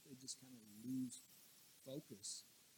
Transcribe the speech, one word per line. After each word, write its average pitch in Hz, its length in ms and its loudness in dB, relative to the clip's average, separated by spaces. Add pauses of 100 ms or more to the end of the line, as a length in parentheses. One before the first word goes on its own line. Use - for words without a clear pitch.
they 139 80 -4
just 127 240 0
kinda 127 240 -10 (160)
lose 127 480 6 (560)
focus 131 640 0 (300)